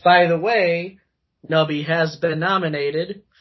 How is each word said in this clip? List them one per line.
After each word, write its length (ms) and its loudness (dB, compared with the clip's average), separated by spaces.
by 220 6
the 120 0
way, 600 -2
Nubby 380 0
has 300 -2
been 220 -2
nominated 840 -4